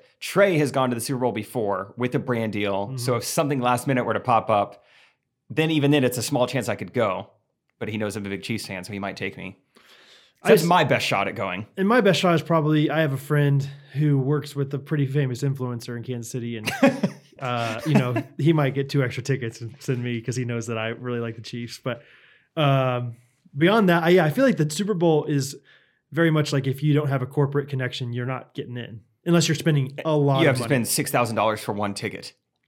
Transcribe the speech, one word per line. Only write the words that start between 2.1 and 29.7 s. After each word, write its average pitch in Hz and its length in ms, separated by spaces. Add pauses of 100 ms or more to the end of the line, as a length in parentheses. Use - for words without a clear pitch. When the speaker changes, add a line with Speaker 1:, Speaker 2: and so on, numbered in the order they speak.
Speaker 1:
a 135 40
brand 113 340
deal. 101 340
Speaker 2:
Mm-hmm. 131 100
Speaker 1:
So 120 180
if 117 80
something 143 360
last 123 280
minute 127 180
were 113 80
to 104 60
pop 113 300
up, 101 340 (680)
then 156 220
even 143 200
then 147 120
it's 123 140
a 113 60
small 127 240
chance 117 220
I 104 60
could - 180
go. 98 360 (500)
But 107 100
he 107 80
knows 107 180
I'm 101 100
a 98 40
big 95 140
Chiefs 110 220
fan, 92 180
so 104 100
he 101 60
might 98 180
take 98 180
me. 95 220 (180)
So - 60 (640)
Speaker 2:
I 196 60
Speaker 1:
that's 202 120
Speaker 2:
s- 165 60
Speaker 1:
my 175 160
best 120 220
shot 98 220
at 95 80
going. 95 400
Speaker 2:
And 190 120
my 240 140
best 185 180
shot 180 160
is 151 60
probably, 151 480
I 156 120
have 143 120
a 131 40
friend 143 500 (260)
who 143 240
works 139 380
with 139 180
a 139 60
pretty 143 260
famous 131 380
influencer 123 540
in 113 60
Kansas 117 280
City. 117 260
And, 110 140 (100)
Speaker 1:
<laughs> - 580
Speaker 2:
uh, 117 460
you 156 100
know, 123 280 (140)
he 156 160
might 139 200
get 139 160
two 139 140
extra 120 200
tickets 120 360
and 113 200
send 123 240
me 120 180
'cause 117 140
he 127 100
knows 117 220
that 117 100
I 110 120
really 120 300
like 117 160
the 117 60
Chiefs. 120 420
But, 120 200 (520)
um, 131 600 (420)
beyond 190 320
that, 170 140
I, 165 60
yeah, 180 160
I 151 40
feel 254 160
like 202 120
the 151 120
Super 208 240
Bowl 160 320
is 139 300 (560)
very 165 200
much 151 220
like, 131 140
if 135 160
you 151 100
don't 147 160
have 135 120
a 127 40
corporate 143 440
connection, 123 440
you're 123 140
not 131 260
getting 120 240
in 113 240 (240)
unless 170 220
you're 160 80
spending 147 500